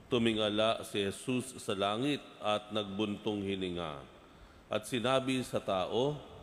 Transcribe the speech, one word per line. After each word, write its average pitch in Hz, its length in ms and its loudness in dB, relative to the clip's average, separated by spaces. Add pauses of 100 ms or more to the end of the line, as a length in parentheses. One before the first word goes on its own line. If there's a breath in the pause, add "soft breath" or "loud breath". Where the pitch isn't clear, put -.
(140 loud breath)
Tumingala 110 720 4
si 104 160 -2
Jesus 120 560 -2
sa - 160 -4
langit 110 480 0 (160)
at 107 320 0
nagbuntong 104 800 -2
hininga. 87 480 -2 (720 loud breath)
At 107 160 -2
sinabi 127 560 2
sa 113 160 -2
tao, 107 640 0 (220)